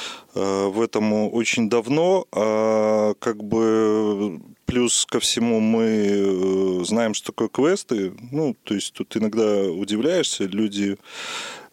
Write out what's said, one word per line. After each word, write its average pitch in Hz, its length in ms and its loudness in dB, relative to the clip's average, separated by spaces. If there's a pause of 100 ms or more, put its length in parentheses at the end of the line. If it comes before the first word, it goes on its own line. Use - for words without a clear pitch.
(340)
э, 98 340 0
в 98 120 -2
этом 107 320 0 (200)
очень 117 360 0
давно, 147 640 2
а, 107 880 2
как 107 240 -2
бы, 107 960 2 (260)
плюс 120 400 0
ко 127 140 -2
всему 117 400 0
мы, 98 1200 2
э, 90 40 -2
знаем, 110 300 0
что - 180 -8
такое 110 160 -2
квесты, 123 640 -2 (200)
ну, 143 320 -2
то 107 100 -2
есть - 180 -4
тут - 240 -8
иногда 107 540 2
удивляешься, 107 760 -2
люди, 101 520 -2 (760)